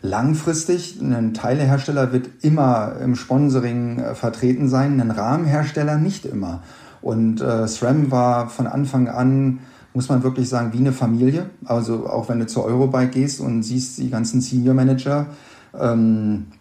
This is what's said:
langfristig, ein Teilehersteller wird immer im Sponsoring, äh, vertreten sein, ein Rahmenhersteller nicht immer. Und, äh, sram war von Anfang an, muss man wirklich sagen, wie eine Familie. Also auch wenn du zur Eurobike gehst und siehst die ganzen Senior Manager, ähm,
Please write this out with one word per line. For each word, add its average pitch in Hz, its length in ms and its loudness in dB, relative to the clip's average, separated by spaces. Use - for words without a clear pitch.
langfristig, 156 1000 -2
ein 117 320 0
Teilehersteller 135 800 0
wird 127 160 -2
immer 131 520 2
im 123 140 2
Sponsoring, 123 800 0
äh, 117 160 -4
vertreten 127 540 0
sein, 135 320 2
ein 113 100 2
Rahmenhersteller 147 880 0
nicht 185 280 0
immer. 92 380 -6
Und, 113 400 0
äh, 113 260 0
sram 131 420 0
war 123 400 2
von 127 160 -4
Anfang 131 440 0
an, 127 500 2
muss 123 140 -4
man 127 160 2
wirklich 127 240 0
sagen, 117 240 -2
wie 120 60 -4
eine 135 160 2
Familie. 131 560 2
Also 117 420 -2
auch 113 220 -4
wenn 117 100 0
du 110 80 -2
zur - 160 -4
Eurobike 127 460 2
gehst 139 320 -2
und 117 220 -2
siehst 127 340 -4
die 131 120 -4
ganzen 117 300 0
Senior 127 340 2
Manager, 135 520 2
ähm, 113 680 2